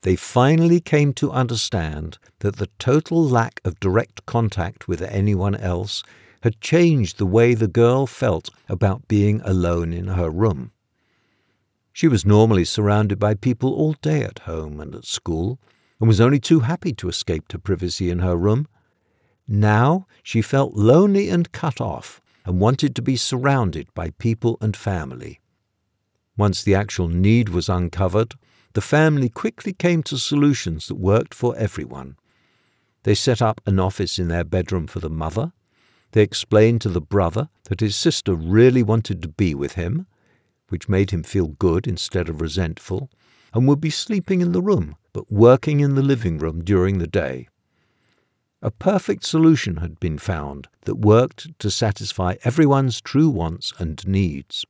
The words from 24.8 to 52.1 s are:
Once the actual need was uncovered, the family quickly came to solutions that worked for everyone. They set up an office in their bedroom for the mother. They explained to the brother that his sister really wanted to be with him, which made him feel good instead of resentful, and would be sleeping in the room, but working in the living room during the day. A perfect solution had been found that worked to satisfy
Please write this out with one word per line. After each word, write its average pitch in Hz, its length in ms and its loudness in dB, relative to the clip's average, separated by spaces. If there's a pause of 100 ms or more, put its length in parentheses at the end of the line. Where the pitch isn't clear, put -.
Once 101 260 0
the 101 100 2
actual 95 340 -2
need 104 420 2
was 87 200 -2
uncovered, 90 640 -2 (400)
the 113 80 -2
family 147 460 2
quickly - 460 -8
came 175 300 0
to - 140 -8
solutions 139 720 0
that - 80 -10
worked 98 380 0
for - 240 -4
everyone. 67 580 -8 (880)
They 107 120 2
set 120 260 0
up 110 240 0
an 95 160 2
office 92 360 -4
in 87 120 -2
their 85 160 -2
bedroom 87 420 -4
for - 140 -10
the 82 80 -8
mother. 80 420 -6 (640)
They 110 80 4
explained 107 600 2
to 110 80 -2
the 85 120 -2
brother 98 480 -2 (160)
that - 160 -4
his 104 160 -2
sister - 360 0
really 107 480 4
wanted 110 420 0
to - 40 -10
be 82 260 -2
with 69 200 -6
him, 113 340 -6 (600)
which - 180 -8
made 98 240 2
him 87 100 -4
feel 90 260 -2
good 82 380 0
instead 87 440 -4
of 78 100 -8
resentful, 82 680 -6 (440)
and 127 140 2
would 143 140 2
be 160 80 -2
sleeping 190 500 -2
in 175 140 0
the 180 80 0
room, 120 340 0 (160)
but - 180 -12
working 127 520 6
in 139 140 2
the 135 60 2
living 117 360 0
room 80 260 -6
during 95 340 2
the 82 100 -2
day. 65 420 -4 (1120)
A 113 100 -4
perfect - 540 -2
solution 160 520 4
had 85 220 -8
been 80 180 -4
found 71 520 -8 (160)
that 101 100 -4
worked 113 640 2
to 104 120 -4
satisfy 95 640 -4 (100)